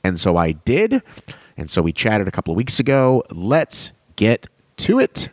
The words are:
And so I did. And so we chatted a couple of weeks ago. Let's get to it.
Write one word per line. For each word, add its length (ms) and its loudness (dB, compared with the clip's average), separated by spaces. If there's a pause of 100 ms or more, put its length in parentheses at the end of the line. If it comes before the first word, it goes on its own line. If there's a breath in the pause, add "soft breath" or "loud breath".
And 160 -2
so 180 2
I 160 2
did. 480 0 (560 loud breath)
And 120 -10
so 120 0
we 120 0
chatted 340 0
a 40 -4
couple 200 -6
of 60 0
weeks 220 -2
ago. 520 2
Let's 600 -2 (240)
get 320 2 (300)
to 220 2
it. 340 -2